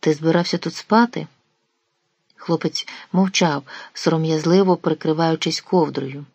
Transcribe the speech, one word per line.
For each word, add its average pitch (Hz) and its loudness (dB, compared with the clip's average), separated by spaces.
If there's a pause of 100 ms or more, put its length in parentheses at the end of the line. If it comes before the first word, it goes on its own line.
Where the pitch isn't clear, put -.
ти 156 2
збирався 160 0
тут - -6
спати?» 226 2 (1080)
Хлопець - -4 (260)
мовчав, 180 2 (300)
сором'язливо 165 2
прикриваючись 160 -2
ковдрою. 139 -2 (100)